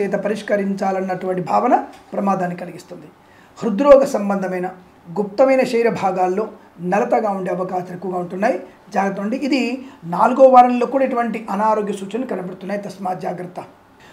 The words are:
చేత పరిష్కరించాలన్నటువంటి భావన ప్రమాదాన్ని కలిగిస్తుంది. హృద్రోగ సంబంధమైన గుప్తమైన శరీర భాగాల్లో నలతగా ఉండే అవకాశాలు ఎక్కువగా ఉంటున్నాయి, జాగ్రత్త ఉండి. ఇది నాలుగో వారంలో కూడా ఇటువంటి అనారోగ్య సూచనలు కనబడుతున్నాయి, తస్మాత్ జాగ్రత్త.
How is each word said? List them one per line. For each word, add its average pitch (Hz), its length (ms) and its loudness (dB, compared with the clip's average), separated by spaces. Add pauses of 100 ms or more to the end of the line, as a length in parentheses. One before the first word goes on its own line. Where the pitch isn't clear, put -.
చేత 196 120 -2
పరిష్కరించాలన్నటువంటి 190 1300 -2
భావన 214 420 2 (280)
ప్రమాదాన్ని 180 440 -2
కలిగిస్తుంది. 165 500 -16 (560)
హృద్రోగ 262 420 8
సంబంధమైన 190 600 -2 (520)
గుప్తమైన 262 460 4
శరీర 226 260 2
భాగాల్లో 185 580 -2 (320)
నలతగా 220 500 0
ఉండే 185 200 -4
అవకాశాలు 180 420 -6
ఎక్కువగా 185 260 -8
ఉంటున్నాయి, 185 440 -4 (320)
జాగ్రత్త 196 260 -2
ఉండి. 214 160 -4
ఇది 262 500 -2 (180)
నాలుగో 233 440 4
వారంలో 247 380 6
కూడా 269 180 0
ఇటువంటి 233 460 -2
అనారోగ్య 208 420 0
సూచనలు 220 340 -6
కనబడుతున్నాయి, 190 560 -8
తస్మాత్ 185 380 -8
జాగ్రత్త. 180 440 -10 (480)